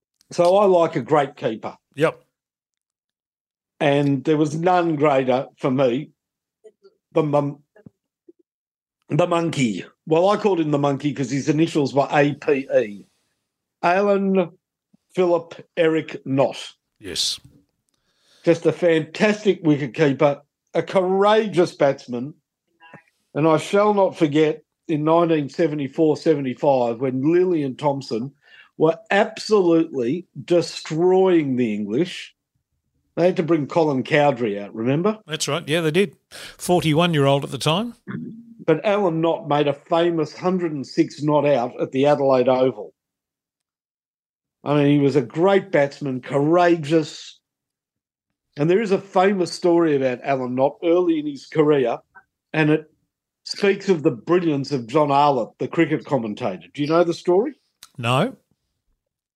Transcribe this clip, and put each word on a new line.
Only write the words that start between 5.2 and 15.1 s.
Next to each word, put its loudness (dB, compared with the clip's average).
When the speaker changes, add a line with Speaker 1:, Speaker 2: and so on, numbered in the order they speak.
Speaker 1:
for -2
me, 0
the 0
mon-, -2
the 0
monkey. -2
Well, 2
I 2
called 0
him -2
the 0
monkey -2
'cause -6
his -4
initials 0
were 2
A 2
P -2
E. -2
Alan 0